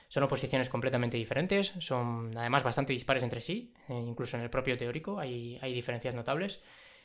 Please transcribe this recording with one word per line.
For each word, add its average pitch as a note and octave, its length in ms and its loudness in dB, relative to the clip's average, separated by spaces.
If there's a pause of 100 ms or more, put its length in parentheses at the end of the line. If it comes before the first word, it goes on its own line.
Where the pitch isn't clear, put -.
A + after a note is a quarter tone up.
Son - 140 2
oposiciones C3 480 2
completamente B2 480 2
diferentes, F#3 600 2
son A#2 560 0
además A#2+ 260 4
bastante C3+ 320 2
dispares B2+ 300 2
entre A#2 180 -2
sí, A3 320 -6 (140)
eh, C3 60 -6
incluso A#2+ 440 -4
en A#2 60 -4
el A#2+ 40 -4
propio B2+ 300 0
teórico D#3+ 400 -4
hay, B2 420 -6
hay C3 140 -2
diferencias B2 400 -2
notables. C#3+ 480 -2 (420)